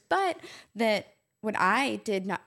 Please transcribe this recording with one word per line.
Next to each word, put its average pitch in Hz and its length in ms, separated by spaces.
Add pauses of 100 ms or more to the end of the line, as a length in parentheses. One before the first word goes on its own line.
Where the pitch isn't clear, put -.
But 359 300 (380)
that 208 320 (340)
what 214 180
I 220 460
did 190 200
not, 190 220